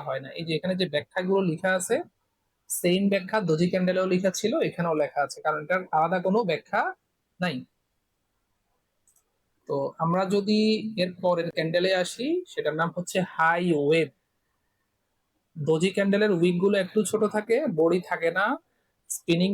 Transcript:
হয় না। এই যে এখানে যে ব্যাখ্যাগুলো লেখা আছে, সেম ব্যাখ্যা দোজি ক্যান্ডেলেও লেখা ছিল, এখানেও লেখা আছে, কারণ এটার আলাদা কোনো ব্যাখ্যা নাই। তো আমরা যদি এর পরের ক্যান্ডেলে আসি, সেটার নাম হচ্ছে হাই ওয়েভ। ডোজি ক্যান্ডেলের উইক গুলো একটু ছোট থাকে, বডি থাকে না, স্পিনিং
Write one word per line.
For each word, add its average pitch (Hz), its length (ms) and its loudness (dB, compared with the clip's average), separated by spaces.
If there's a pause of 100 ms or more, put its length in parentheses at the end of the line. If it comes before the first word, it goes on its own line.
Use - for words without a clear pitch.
হয় 135 180 -6
না। 135 60 -16 (100)
এই 170 80 -6
যে 160 100 -2
এখানে 180 240 -4
যে 180 120 0
ব্যাখ্যাগুলো 185 460 -2 (120)
লেখা 185 280 -2
আছে, 226 160 -2 (720)
সেম 180 320 2 (120)
ব্যাখ্যা 190 240 0 (120)
দোজি 160 220 4
ক্যান্ডেলেও 185 420 2
লেখা 185 260 2
ছিল, 220 140 0 (160)
এখানেও 170 320 -2
লেখা 143 240 -2
আছে, - 200 -10
কারণ 156 200 0
এটার 180 160 0 (160)
আলাদা 170 280 2
কোনো 190 140 2 (100)
ব্যাখ্যা 170 320 -2 (580)
নাই। 175 160 -2 (2250)
তো 151 60 -4 (280)
আমরা 175 200 0 (120)
যদি 208 240 2 (440)
এর 180 80 -2 (100)
পরের 170 340 0
ক্যান্ডেলে 170 360 0 (120)
আসি, 233 240 -8 (240)
সেটার 151 300 -4
নাম 170 140 0
হচ্ছে 180 220 -6 (160)
হাই 165 300 2 (160)
ওয়েভ। 147 300 2 (1500)
ডোজি 160 400 0
ক্যান্ডেলের 202 440 2
উইক 180 240 4
গুলো 202 200 4
একটু 185 160 -2 (100)
ছোট 214 120 0 (140)
থাকে, 214 220 0 (200)
বডি 165 220 4 (100)
থাকে 165 280 -2
না, 196 80 2 (640)
স্পিনিং 175 440 0